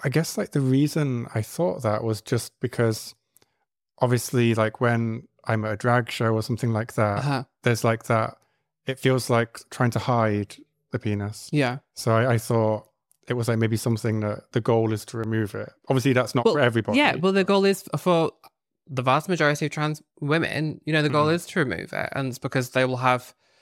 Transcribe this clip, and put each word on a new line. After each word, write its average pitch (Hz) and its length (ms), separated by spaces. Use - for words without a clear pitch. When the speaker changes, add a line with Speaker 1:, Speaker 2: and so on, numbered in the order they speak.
Speaker 1:
I 139 60
guess, 156 280
like, 202 140
the 143 100
reason 135 720
I 110 60
thought 165 420
that 110 200
was 110 180
just - 400
because, 113 520
obviously, 120 560
like, 110 260
when 117 460
I'm 110 200
at 110 80
a 107 40
drag 120 320
show 113 240
or 110 80
something 117 300
like 110 220
that, 104 260
Speaker 2:
Uh-huh. 139 240
Speaker 1:
there's, 120 200
like, 113 200
that, 113 340
it 131 120
feels 131 300
like 117 300
trying 120 220
to 117 80
hide 110 560
the 127 80
penis. 104 520
Speaker 2:
Yeah. 139 280
Speaker 1:
So - 200
I, 117 180
I 117 40
thought 110 500
it - 60
was, 117 140
like, 117 120
maybe 113 180
something 110 440
that 104 300
the 120 100
goal 113 320
is 104 120
to - 120
remove 110 380
it. 107 160
Obviously, 131 240
that's 120 220
not 120 100
Speaker 2:
Well, 151 100
Speaker 1:
for 147 40
everybody. 117 380
Speaker 2:
yeah, 277 180
well, 185 180
the 196 100
goal 196 220
is 196 180
f-, 151 80
for 165 300
the 131 140
vast 131 280
majority 151 360
of 143 60
trans 151 300
women, 151 640
you 156 80
know, 156 80
the 147 80
goal 151 180
Speaker 1:
Mm. 160 80
Speaker 2:
is 175 120
to - 120
remove 113 340
it. - 200
And 135 140
it's 123 120
because 131 320
they 131 140
will 127 120
have, 127 360